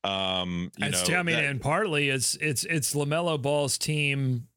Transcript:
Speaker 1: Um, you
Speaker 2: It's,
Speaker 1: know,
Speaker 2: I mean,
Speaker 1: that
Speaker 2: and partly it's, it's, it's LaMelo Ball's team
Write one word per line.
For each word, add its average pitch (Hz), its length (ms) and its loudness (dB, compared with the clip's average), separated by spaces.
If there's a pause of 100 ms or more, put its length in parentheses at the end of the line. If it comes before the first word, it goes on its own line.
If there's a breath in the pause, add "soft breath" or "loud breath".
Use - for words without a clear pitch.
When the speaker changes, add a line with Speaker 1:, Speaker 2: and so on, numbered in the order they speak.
Speaker 1:
Um, 92 720 -2
you 139 80 -2
Speaker 2:
It's, 143 220 0
Speaker 1:
know, 170 100 2
Speaker 2:
I 180 40 0
mean, 165 140 2
Speaker 1:
that 151 80 2
Speaker 2:
and 139 160 -2
partly 147 500 0
it's, 131 260 0
it's, 151 280 -2
it's 156 300 0
LaMelo 151 460 0
Ball's 143 380 2
team 139 800 0